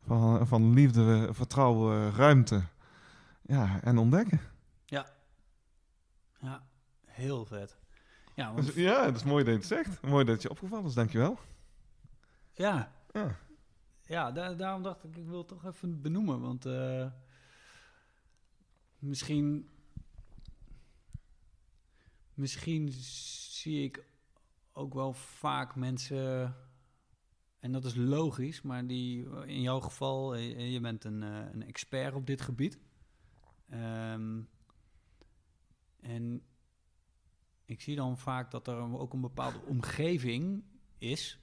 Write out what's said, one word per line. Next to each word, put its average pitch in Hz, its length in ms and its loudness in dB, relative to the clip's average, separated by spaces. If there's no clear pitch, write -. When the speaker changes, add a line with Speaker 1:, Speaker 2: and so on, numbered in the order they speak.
Speaker 1:
Van, 113 400 6
van 113 260 8
liefde, 113 600 8
vertrouwen, 110 800 4
ruimte. 123 480 10
Ja, 104 400 0
en 120 160 6
ontdekken. 160 420 6
Speaker 2:
Ja. 139 220 -6
Ja, 131 240 -10
heel 127 380 -6
vet. 101 340 -10
Ja, 113 200 -6
Speaker 1:
Dus, 143 100 0
Speaker 2:
want 143 120 -4
Speaker 1:
ja, 202 280 4
het 127 120 2
is 113 80 -6
mooi 143 200 4
dat 117 80 4
je 110 60 4
het 95 100 -4
zegt. 220 340 -2
Mooi 139 220 6
dat 113 180 2
je - 80 -4
opgevallen 196 360 -8
is, 131 80 -4
dankjewel. 120 440 2
Speaker 2:
Ja. 175 400 0
Speaker 1:
Ja. 165 240 -4
Speaker 2:
Ja, 156 260 -4
da-, 180 220 -6
daarom 190 280 -4
dacht 185 220 -10
ik, 160 120 -16
ik 170 100 -14
wil 175 120 -10
het 170 100 -12
toch 170 180 -18
even 170 360 -8
benoemen, 160 380 0
want, 123 260 -6
eh, 131 400 -4
misschien, 147 680 -2
misschien 151 580 -4
zie - 920 -10
ik - 200 -10
ook 139 220 -10
wel 135 180 -4
vaak 135 640 -8
mensen, 127 800 -6
en 127 140 -8
dat 131 120 -6
is 123 100 -6
logisch, 139 680 -2
maar 123 240 -8
die, 123 400 -6
in 143 140 -8
jouw 127 200 0
geval, 135 540 -6
eh, 120 380 -6
je 123 80 -4
bent 113 240 -6
een, 107 180 -6
eh, 104 60 -8
een 110 140 -10
expert 135 480 -8
op 135 120 -8
dit 135 140 -4
gebied. 123 380 -4
Ehm, 113 720 -8
en 117 420 -10
ik 117 160 -12
zie 147 160 -8
dan 127 220 -4
vaak 127 320 -8
dat 120 180 -10
er 120 300 -8
ook 131 140 -10
een 135 80 -6
bepaalde 127 460 -6
omgeving 147 960 -2
is 127 440 -8